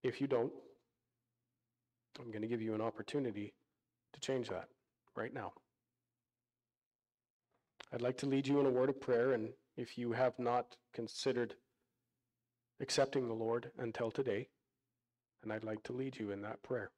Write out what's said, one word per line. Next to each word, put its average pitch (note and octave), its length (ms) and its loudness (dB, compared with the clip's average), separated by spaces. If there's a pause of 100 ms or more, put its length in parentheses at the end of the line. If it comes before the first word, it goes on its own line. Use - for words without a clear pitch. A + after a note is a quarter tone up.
If B2 160 0
you C#3 80 0
don't, C3 240 2 (1700)
I'm A#2+ 100 -12
gonna G#2+ 160 -4
give A2+ 160 -2
you A2 140 0
an G#2+ 60 0
opportunity A2 760 -4 (580)
to - 60 -20
change B2+ 300 -2
that F2+ 180 -6 (480)
right A2+ 180 -6
now. A2 200 -8 (2500)
I'd A#2+ 120 -4
like B2+ 140 0
to C#3+ 100 -2
lead C3+ 200 4
you C#3+ 120 6
in C#3 80 6
a C3 40 6
word B2+ 180 4
of C#3 120 -2
prayer, B2 320 4
and A2 160 0 (280)
if - 200 -8
you A#2+ 140 -2
have B2 260 4
not A#2+ 380 0 (180)
considered A#2+ 600 0 (1200)
accepting C3+ 480 2
the A2+ 60 -2
Lord A#2 460 0
until A2+ 320 -2
today, A#2+ 380 0 (920)
then A2 100 -6
I'd A2 120 -2
like G#2+ 200 -4
to B2 100 -8
lead C3 240 -4
you G2+ 140 -4
in G2+ 100 -4
that G#2 220 -8
prayer. A2 340 -4